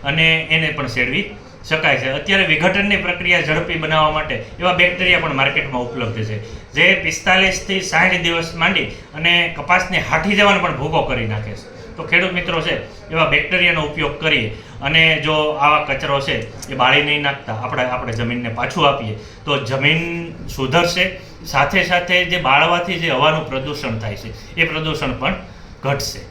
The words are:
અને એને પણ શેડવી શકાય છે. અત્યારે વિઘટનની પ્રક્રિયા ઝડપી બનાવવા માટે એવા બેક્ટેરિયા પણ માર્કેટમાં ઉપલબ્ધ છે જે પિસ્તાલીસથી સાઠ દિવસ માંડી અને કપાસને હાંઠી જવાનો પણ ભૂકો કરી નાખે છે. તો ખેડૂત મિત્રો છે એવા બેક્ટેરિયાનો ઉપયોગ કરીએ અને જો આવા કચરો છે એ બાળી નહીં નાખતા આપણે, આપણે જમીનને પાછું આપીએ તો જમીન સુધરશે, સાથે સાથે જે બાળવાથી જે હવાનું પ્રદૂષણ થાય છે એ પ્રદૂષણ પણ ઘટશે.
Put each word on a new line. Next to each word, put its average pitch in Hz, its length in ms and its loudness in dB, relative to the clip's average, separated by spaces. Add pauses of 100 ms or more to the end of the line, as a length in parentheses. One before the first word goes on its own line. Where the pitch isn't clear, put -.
અને 160 460 2
એને 160 220 2
પણ 135 140 -4
શેડવી 127 440 -2 (380)
શકાય 156 280 2
છે. 131 140 -2
અત્યારે 185 360 2
વિઘટનની 190 500 2
પ્રક્રિયા 175 440 0
ઝડપી 156 340 0
બનાવવા 156 360 2
માટે 151 240 -2
એવા 175 380 -2
બેક્ટેરિયા 180 480 4
પણ 156 120 -2
માર્કેટમાં 135 500 0
ઉપલબ્ધ 113 420 -4
છે 104 180 -6 (300)
જે 180 300 4
પિસ્તાલીસથી 185 760 0
સાઠ 180 400 2
દિવસ 165 340 -2
માંડી 180 300 0 (300)
અને 170 420 0
કપાસને 180 420 0
હાંઠી 165 380 0
જવાનો 202 240 6
પણ 165 160 0
ભૂકો 147 260 0
કરી 117 240 -2
નાખે 107 240 -4
છે. - 460 -14
તો 160 60 -10
ખેડૂત 180 300 2
મિત્રો 175 280 -2
છે 175 220 -4 (280)
એવા 160 140 2
બેક્ટેરિયાનો 156 580 2
ઉપયોગ 147 380 -4
કરીએ 127 360 0 (260)
અને 160 380 4
જો 156 140 0 (160)
આવા 147 340 4
કચરો 139 360 0
છે 143 200 -2 (320)
એ - 20 -6
બાળી 131 280 4
નહીં 147 200 0
નાખતા 139 320 -4
આપણે, 131 280 -4
આપણે 123 300 -2
જમીનને 120 360 -2
પાછું 135 400 0
આપીએ 120 260 0 (300)
તો 139 120 0
જમીન 160 760 0 (160)
સુધરશે, 175 720 0 (240)
સાથે 143 380 2
સાથે 180 420 2
જે 175 140 -2
બાળવાથી 165 600 2
જે 160 120 -2
હવાનું 156 380 2
પ્રદૂષણ 131 500 -4
થાય 107 180 -6
છે - 440 -10
એ 160 40 6
પ્રદૂષણ 151 480 -2
પણ 123 220 -2 (480)
ઘટશે. - 360 -2 (120)